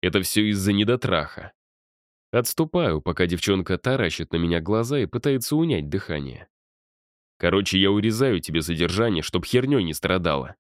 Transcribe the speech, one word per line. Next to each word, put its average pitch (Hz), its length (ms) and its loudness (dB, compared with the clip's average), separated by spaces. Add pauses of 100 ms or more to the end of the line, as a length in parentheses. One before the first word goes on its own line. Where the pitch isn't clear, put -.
Это 92 200 2
всё 107 220 0
из-за 101 300 2
недотраха. 104 800 0 (760)
Отступаю, 123 680 0
пока 90 240 0
девчонка 90 520 0
таращит 107 540 -2
на 82 60 -2
меня 85 220 2
глаза 113 400 0
и 107 60 0
пытается 131 500 -2
унять 131 340 0
дыхание. 73 580 -6 (880)
«Короче, 95 420 2
я 98 120 6
урезаю 110 480 2
тебе 80 220 -2
содержание, 85 600 0
чтоб - 220 -2
хернёй 131 380 2
не 82 100 -2
страдала. 78 680 -2